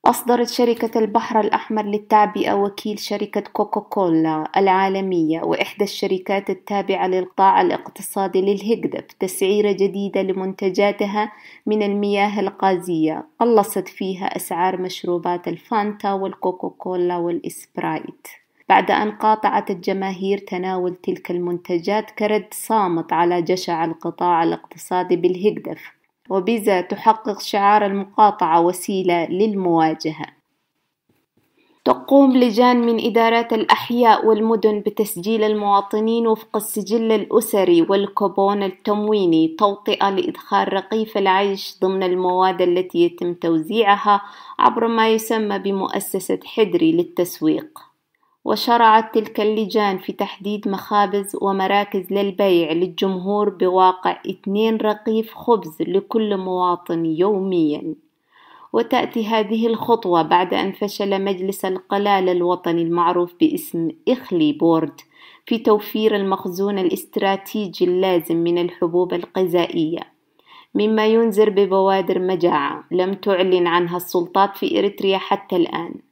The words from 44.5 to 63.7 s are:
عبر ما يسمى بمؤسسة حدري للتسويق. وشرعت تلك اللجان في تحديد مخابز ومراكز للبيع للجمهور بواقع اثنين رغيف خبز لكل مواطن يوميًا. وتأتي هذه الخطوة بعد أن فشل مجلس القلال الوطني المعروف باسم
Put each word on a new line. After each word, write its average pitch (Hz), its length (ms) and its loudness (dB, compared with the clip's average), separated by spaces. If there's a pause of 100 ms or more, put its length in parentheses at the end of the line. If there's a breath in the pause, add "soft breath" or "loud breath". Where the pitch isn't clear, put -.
عبر 226 280 2
ما 226 220 2
يسمى 220 500 0
بمؤسسة 196 840 -4
حدري 170 460 2
للتسويق. 170 880 -2 (680)
وشرعت 226 720 4
تلك 214 240 -2
اللجان 208 580 0
في 185 160 -10
تحديد 202 540 -6
مخابز 196 760 -2
ومراكز 196 680 0
للبيع 190 600 2
للجمهور 190 800 -2
بواقع 185 800 2
اثنين 214 480 -2
رغيف 214 560 -2
خبز 180 480 -2
لكل 196 560 -2
مواطن 180 680 -2
يوميًا. 170 880 0 (800 loud breath)
وتأتي 233 520 0
هذه 220 420 0
الخطوة 220 540 0
بعد 175 320 0
أن 196 180 -2
فشل 196 520 -4
مجلس 196 420 -4
القلال 190 640 0
الوطني 175 520 0
المعروف 175 580 0
باسم 165 500 0 (180)